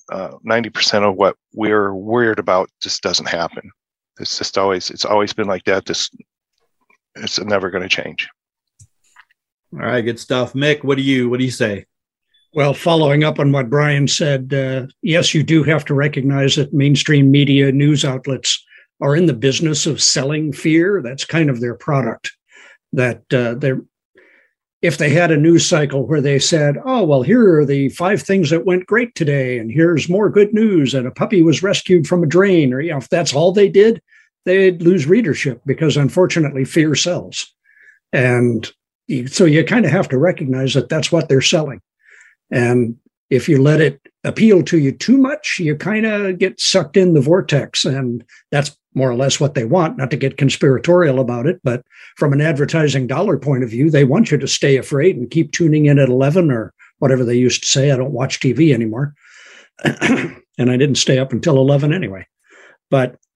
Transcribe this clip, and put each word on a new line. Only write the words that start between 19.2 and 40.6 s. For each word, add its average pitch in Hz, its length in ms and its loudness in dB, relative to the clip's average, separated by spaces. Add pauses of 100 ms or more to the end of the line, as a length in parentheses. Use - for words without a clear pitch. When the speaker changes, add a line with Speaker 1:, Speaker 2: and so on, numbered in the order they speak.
Speaker 3:
the 139 80 2
business 139 500 -2
of 135 180 -4
selling 151 520 -2
fear. 170 480 0
That's 127 240 -10
kind 156 240 0
of 117 100 -4
their 120 140 -4
product. 123 580 -4 (640)
That, 123 240 -2 (160)
uh, 120 220 -2
they're, 135 260 -4 (1000)
if 170 160 0
they 151 140 0
had 165 200 2
a 156 60 2
news 160 300 4
cycle 143 400 0
where 147 160 -2
they 139 160 0
said, 147 480 0
"Oh, 254 180 0
well, 139 160 2
here 185 380 4
are 147 80 4
the 139 240 0
five 180 320 -2
things 190 260 0
that 165 160 0
went 180 220 -2
great 240 280 -2
today, 131 440 -2
and 110 120 -8
here's 160 380 2
more 185 220 2
good 208 240 4
news, 185 400 2
and 123 120 -2
a 131 40 -8
puppy 196 320 0
was 160 200 2
rescued 180 440 0
from 180 160 0
a 160 40 0
drain," 170 460 2
or, 131 80 -4
you 165 120 -4
know, 143 40 -6
if 123 140 -10
that's 170 240 -2
all 170 180 2
they 202 160 4
did, 208 320 4 (460)
they'd 185 340 2
lose 180 260 2
readership 156 600 0
because, 143 320 0
unfortunately, 143 640 0
fear 156 300 0
sells. 127 600 -6 (600)
And 123 580 0 (340)
you, 127 200 -6
so 185 180 0
you 160 200 4
kind 196 200 0
of 147 60 0
have 180 180 0
to 127 100 -2
recognize 135 540 -2